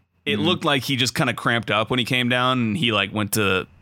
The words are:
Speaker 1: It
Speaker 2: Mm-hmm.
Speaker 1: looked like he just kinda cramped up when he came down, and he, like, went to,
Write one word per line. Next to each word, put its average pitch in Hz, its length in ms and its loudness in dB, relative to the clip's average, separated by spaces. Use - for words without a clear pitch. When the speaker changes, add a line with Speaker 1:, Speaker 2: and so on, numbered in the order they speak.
Speaker 1:
It 143 120 -2
Speaker 2:
Mm-hmm. - 100 -2
Speaker 1:
looked 170 180 0
like 143 180 2
he 139 140 -2
just 123 180 0
kinda 127 180 0
cramped 117 380 -2
up 107 180 0
when 127 100 0
he 123 40 0
came 123 260 0
down, 127 300 2
and 110 180 0
he, 117 140 2
like, 98 220 0
went 104 200 -2
to, 98 340 2